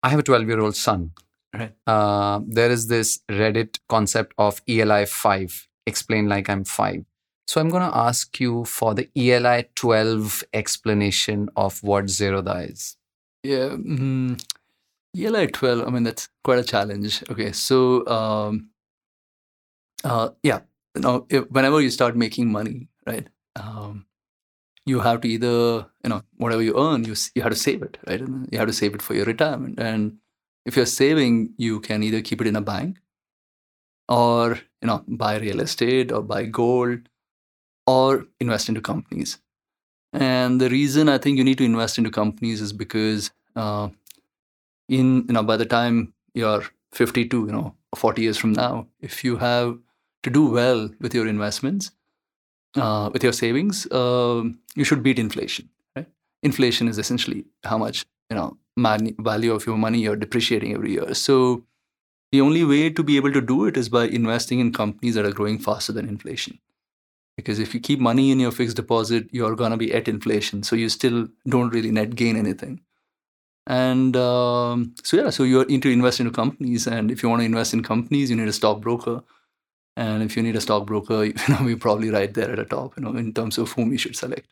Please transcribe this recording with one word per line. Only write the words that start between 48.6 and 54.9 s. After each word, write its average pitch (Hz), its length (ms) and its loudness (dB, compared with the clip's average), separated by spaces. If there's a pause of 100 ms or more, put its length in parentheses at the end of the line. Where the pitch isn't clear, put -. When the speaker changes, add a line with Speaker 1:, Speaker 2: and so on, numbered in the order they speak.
Speaker 2:
if - 240 -12
you 120 120 0
have 120 420 0 (440)
to 131 80 -4
do 143 200 4
well 120 400 2 (100)
with 117 140 -6
your 113 120 0
investments, 110 640 -4 (840)
uh, 107 360 0
with 120 100 -4
your 123 100 4
savings, 160 580 -2
um, 120 680 0 (160)
you 147 100 0
should 139 180 2